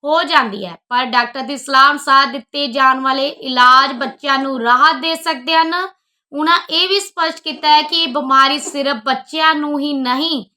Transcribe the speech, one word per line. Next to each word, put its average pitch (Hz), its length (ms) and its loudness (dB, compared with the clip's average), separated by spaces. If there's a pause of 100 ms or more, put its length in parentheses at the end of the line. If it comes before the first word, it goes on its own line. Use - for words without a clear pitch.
ਹੋ 302 200 0
ਜਾਂਦੀ 233 420 0
ਹੈ। 170 100 -14 (140)
ਪਰ 247 160 -2
ਡਾਕਟਰ 240 360 -2
ਦੀ 269 160 -8
ਸਲਾਹ 269 340 4
ਅਨੁਸਾਰ 285 360 2
ਦਿੱਤੇ 277 400 -6
ਜਾਣ 262 320 2
ਵਾਲੇ 269 280 -2
ਇਲਾਜ 262 680 4
ਬੱਚਿਆਂ 269 460 -4
ਨੂੰ 269 220 -4
ਰਾਹਤ 254 340 4
ਦੇ 320 200 -4
ਸਕਦੇ 320 400 -4
ਹਨ। 330 180 2 (580)
ਉਹਨਾਂ 330 260 0 (120)
ਇਹ 339 200 0
ਵੀ 392 100 2
ਸਪਸ਼ਟ 320 400 -6
ਕੀਤਾ 302 300 -6
ਹੈ 302 120 6
ਕਿ 330 220 -2
ਇਹ 330 40 -2
ਬਿਮਾਰੀ 269 520 2
ਸਿਰਫ 277 460 -4
ਬੱਚਿਆਂ 311 500 -2
ਨੂੰ 294 240 -4
ਹੀ 285 140 -4
ਨਹੀਂ 269 500 -2 (140)